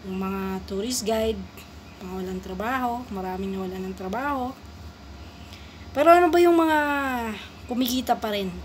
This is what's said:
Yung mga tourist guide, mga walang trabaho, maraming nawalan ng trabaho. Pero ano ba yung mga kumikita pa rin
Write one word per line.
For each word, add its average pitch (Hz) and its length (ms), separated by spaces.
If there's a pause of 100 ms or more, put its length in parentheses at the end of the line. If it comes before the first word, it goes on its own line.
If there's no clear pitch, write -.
Yung 190 160
mga 190 480
tourist 208 400
guide, 220 320 (640)
mga 185 160
walang 185 240
trabaho, 233 480 (240)
maraming 190 400
nawalan 185 320
ng 190 80
trabaho. 247 560 (1400)
Pero 311 160
ano 349 160
ba 330 120
yung 339 200
mga 311 200 (920)
kumikita 247 480
pa 214 160
rin 196 160 (140)